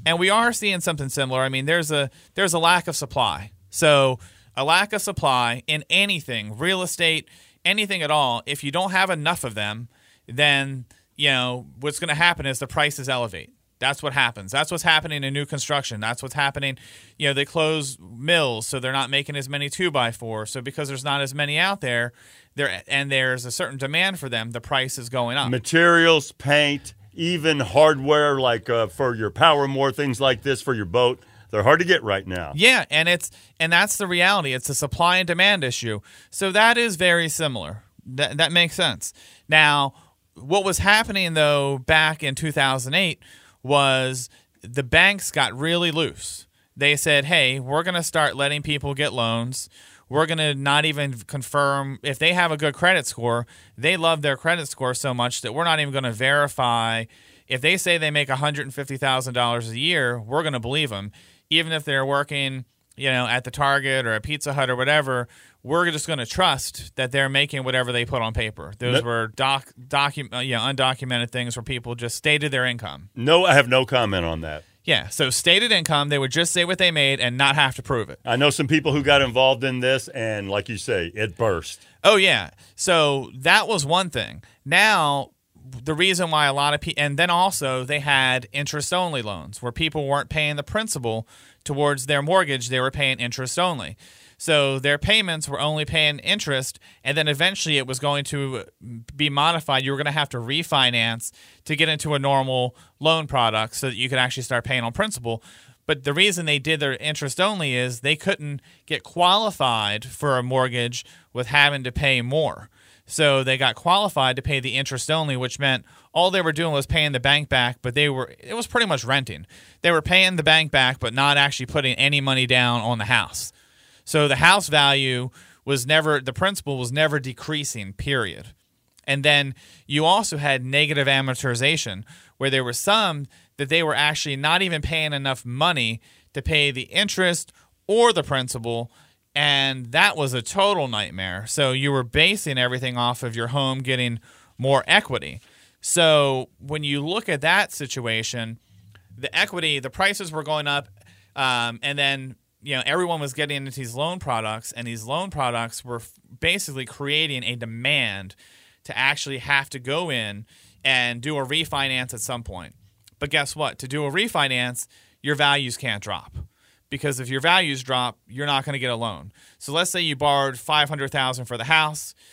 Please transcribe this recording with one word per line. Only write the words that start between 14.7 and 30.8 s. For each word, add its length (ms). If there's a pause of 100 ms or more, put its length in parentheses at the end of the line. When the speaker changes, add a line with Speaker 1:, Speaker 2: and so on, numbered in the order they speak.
Speaker 1:
what's 120
happening 420
in 80
new 140
construction. 520
That's 240
what's 120
happening. 420 (400)
You 120
know, 40
they 140
close 520
mills, 680
so 120
they're 140
not 160
making 260
as 140
many 220
two-by-four. 760
So 160
because 280
there's 160
not 180
as 120
many 240
out 220
there, 320 (420)
there, 320
and 240
there's 360
a 40
certain 280
demand 400
for 100
them, 220
the 100
price 380
is 100
going 300
up. 120
Speaker 2:
Materials, 840
paint, 600 (220)
even 460
hardware, 800
like, 300
uh, 200
for 260
your 160
Power 360
More, 240
things 300
like 220
this 180
for 140
your 100